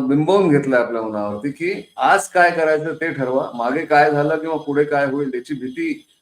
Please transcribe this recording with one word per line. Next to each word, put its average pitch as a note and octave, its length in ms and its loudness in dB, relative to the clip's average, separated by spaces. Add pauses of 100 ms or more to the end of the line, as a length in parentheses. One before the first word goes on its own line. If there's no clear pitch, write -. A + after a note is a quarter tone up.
बिंबवून E3 420 2
घेतलंय C3+ 320 2
आपल्या A#2 220 -4
मनावरती G#2 480 -6
की E3+ 460 -8
आज D#3 320 2
काय F3 220 4
करायचं D#3 440 0
ते D#3+ 180 -6
ठरवा, C3 420 -2
मागे C3 320 -4
काय D3+ 240 6
झालं D3+ 280 0
किंवा D#3+ 180 -4
पुढे D3 280 0
काय C#3+ 220 0
होईल C3+ 280 -2
याची B2 200 -6
भीती C3 520 -6 (160)